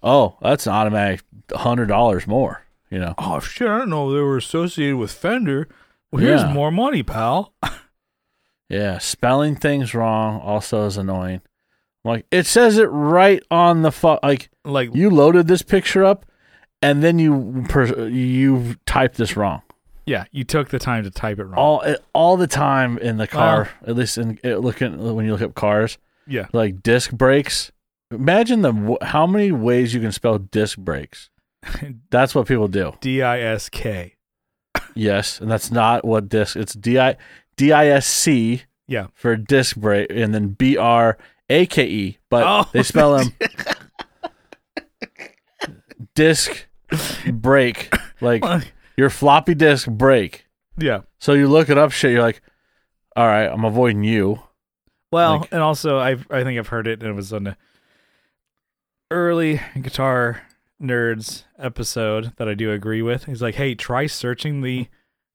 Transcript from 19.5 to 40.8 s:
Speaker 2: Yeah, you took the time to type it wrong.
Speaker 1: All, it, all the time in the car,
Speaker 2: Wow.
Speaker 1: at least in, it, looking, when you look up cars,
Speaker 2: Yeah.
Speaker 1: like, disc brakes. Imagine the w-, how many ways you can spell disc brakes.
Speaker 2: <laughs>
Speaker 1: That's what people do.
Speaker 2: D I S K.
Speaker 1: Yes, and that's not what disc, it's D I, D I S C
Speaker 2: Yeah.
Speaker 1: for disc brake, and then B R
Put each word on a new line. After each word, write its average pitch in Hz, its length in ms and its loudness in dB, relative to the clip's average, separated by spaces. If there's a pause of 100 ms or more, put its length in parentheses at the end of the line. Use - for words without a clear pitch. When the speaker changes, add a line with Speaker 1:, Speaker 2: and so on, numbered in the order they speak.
Speaker 2:
Yeah, 123 260 -4
you 135 140 -8
took 147 240 -2
the 131 100 -4
time 117 240 -2
to 98 80 -8
type 107 260 -6
it 104 60 -8
wrong. 95 140 -14
Speaker 1:
All, 147 240 2
it, - 200 -2 (120)
all 170 240 4
the 180 100 0
time 135 520 0
in 113 180 -4
the 107 100 -2
car, 110 360 2 (200)
Speaker 2:
Wow. - 60 -8
Speaker 1:
at 117 80 -4
least 123 200 -2
in, 113 240 -6
it, 117 180 -2
looking, 113 560 -4
when 110 100 -2
you 110 80 -2
look 101 80 -4
up 113 120 -6
cars, 107 440 -2 (280)
Speaker 2:
Yeah. 120 280 -8
Speaker 1:
like, 104 280 -2
disc 120 300 2
brakes. 131 640 0 (360)
Imagine 208 520 2
the 147 100 4
w-, 110 300 -2
how 156 260 0
many 202 240 0
ways 123 420 0
you 123 60 -2
can 110 140 -4
spell 110 240 0
disc 101 400 -4
brakes. 80 520 -10 (400)
Speaker 2:
<laughs> 131 400 -10
Speaker 1:
That's 127 240 2
what 123 140 0
people 110 220 0
do. 92 320 -4
Speaker 2:
D 131 200 -2
I 123 200 -2
S 110 260 -6
K. 92 480 -10 (800)
Speaker 1:
Yes, 104 460 -2
and 107 100 -4
that's 113 200 -4
not 117 340 2
what 107 240 0
disc, 107 260 0
it's 107 180 -8
D 120 240 0
I, 131 200 2 (400)
D 139 140 4
I 151 160 6
S 139 200 4
C 123 560 0 (240)
Speaker 2:
Yeah. 110 260 -8
Speaker 1:
for 117 220 0
disc 123 420 0
brake, 104 320 0
and 110 240 -2
then 104 160 -2
B 131 280 2
R 117 400 4 (320)